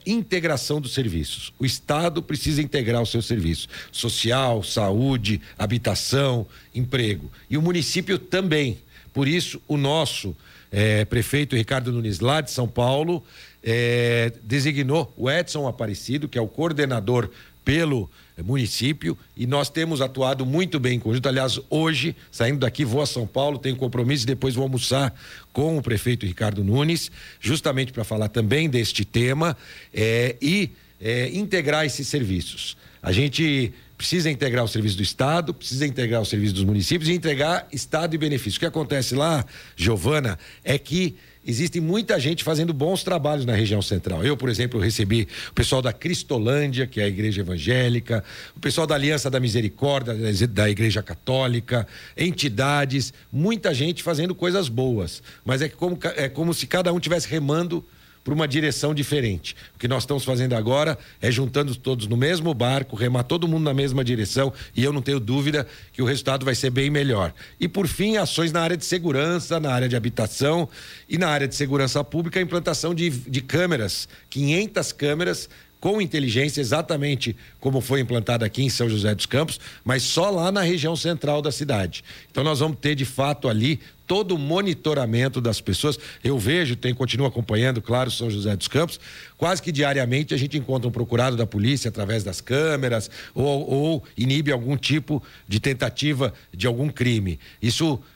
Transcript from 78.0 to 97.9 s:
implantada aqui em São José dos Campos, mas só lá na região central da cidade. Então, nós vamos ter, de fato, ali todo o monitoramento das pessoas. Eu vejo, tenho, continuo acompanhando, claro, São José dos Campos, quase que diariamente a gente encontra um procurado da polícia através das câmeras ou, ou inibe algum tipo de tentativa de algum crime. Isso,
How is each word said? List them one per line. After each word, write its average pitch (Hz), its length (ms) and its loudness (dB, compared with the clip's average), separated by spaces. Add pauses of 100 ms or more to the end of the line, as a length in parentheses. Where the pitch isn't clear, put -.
implantada 117 440 0
aqui 107 160 -2
em 135 80 2
São 120 180 0
José 107 280 2
dos - 100 -4
Campos, 156 340 0 (240)
mas 127 200 0
só 180 260 2
lá 180 220 2
na 202 100 2
região 165 340 2
central 151 460 0
da 143 100 -2
cidade. 107 520 -2 (260)
Então, 127 140 -2
nós 151 160 2
vamos 156 200 0
ter, 147 140 0
de 139 100 -2
fato, 135 460 0
ali 113 300 2 (260)
todo 190 300 0
o - 20 0
monitoramento 143 1040 0
das 117 180 0
pessoas. - 380 0 (260)
Eu 135 140 2
vejo, 127 380 2
tenho, 123 180 -2
continuo 127 320 0
acompanhando, 117 560 0
claro, 123 300 0
São 117 180 -4
José 104 260 -2
dos 87 120 -4
Campos, 160 320 0 (380)
quase 175 220 2
que 180 120 -6
diariamente 139 640 0
a - 20 2
gente 131 180 -2
encontra 131 320 -2
um 120 40 -2
procurado 120 440 0
da 113 120 2
polícia 117 420 0
através 104 340 -2
das 92 180 -8
câmeras 131 680 0 (240)
ou, 143 340 0
ou 147 360 2 (120)
inibe 139 360 2
algum 127 260 0
tipo 151 460 -2 (240)
de 101 120 2
tentativa 135 720 0 (220)
de 92 140 -2
algum 123 220 0
crime. 113 500 0 (200)
Isso, 135 400 2 (160)